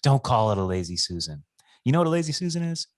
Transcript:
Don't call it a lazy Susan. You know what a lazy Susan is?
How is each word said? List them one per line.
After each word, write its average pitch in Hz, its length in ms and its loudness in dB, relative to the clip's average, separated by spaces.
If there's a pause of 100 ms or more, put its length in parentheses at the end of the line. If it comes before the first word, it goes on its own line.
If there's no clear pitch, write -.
Don't 139 200 4
call 110 280 2
it 101 60 2
a 98 60 -2
lazy 92 340 -4
Susan. 85 460 -6 (400)
You - 80 0
know 156 80 4
what 175 80 4
a 160 40 0
lazy 160 220 0
Susan 170 300 -4
is? 165 240 -6 (100)